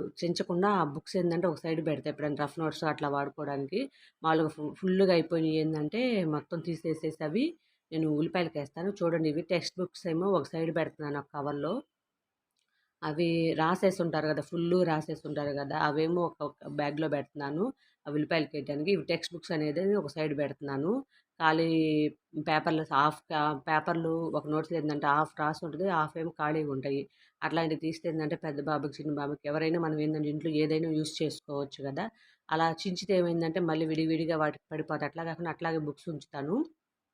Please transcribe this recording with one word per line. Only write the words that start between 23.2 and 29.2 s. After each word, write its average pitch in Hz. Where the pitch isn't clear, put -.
కా-, 151
పేపర్లు 165
ఒక 147
నోట్స్‌లో 156
ఏంటంటే 147
హాఫ్ 151
రాసి 151
ఉంటుంది, 160
హాఫ్ 156
ఏమో 165
ఖాళీగా 151
ఉంటాయి. 139
అట్లాంటివి 156
తీస్తే 160
ఏంటంటే 160
పెద్ద 147
బాబుకి, 147
చిన్న 147
బాబుకి 143